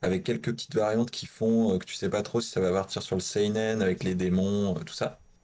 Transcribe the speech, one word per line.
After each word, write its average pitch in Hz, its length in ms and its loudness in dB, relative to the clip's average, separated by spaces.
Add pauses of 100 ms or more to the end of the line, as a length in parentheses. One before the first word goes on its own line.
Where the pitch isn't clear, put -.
avec - 200 0
quelques 117 280 -2
petites - 240 -6
variantes 110 340 2
qui - 160 -8
font, 113 480 2
euh, 92 60 2
que - 60 -6
tu - 100 -2
sais 98 140 0
pas 104 120 0
trop - 180 -2
si - 120 0
ça 95 100 0
va 90 100 2
partir 95 300 -2
sur - 140 -2
le 90 60 0
seinen, 110 600 0
avec 92 220 0
les 92 100 0
démons, 92 640 0
euh, 80 60 -8
tout - 100 -6
ça. - 260 -4 (240)